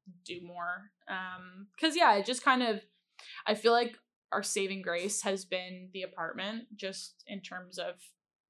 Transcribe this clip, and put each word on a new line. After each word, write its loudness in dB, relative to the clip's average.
do -10
more. -8
Um, -10
'cause, 2
yeah, 8
it 2
just -2
kind 6
of, 0
I 4
feel 6
like 4
our 0
saving -2
grace -2
has 0
been -6
the -4
apartment, -6
just -8
in -10
terms -12
of, -4